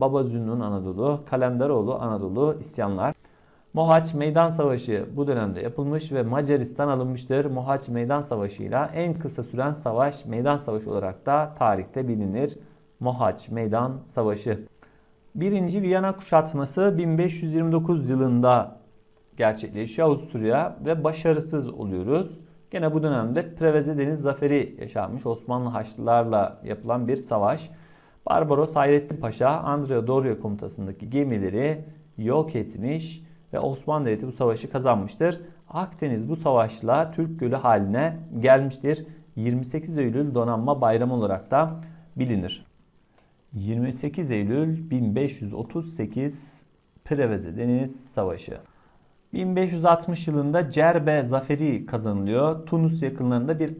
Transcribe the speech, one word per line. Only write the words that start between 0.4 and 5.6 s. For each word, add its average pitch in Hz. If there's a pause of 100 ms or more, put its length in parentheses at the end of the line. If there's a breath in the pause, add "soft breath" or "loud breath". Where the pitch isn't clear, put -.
Anadolu, 104 (100)
Kalenderoğlu 127
Anadolu 113
isyanlar. 101 (580 soft breath)
Mohaç 160
Meydan 156
Savaşı 131 (100)
bu 143
dönemde 104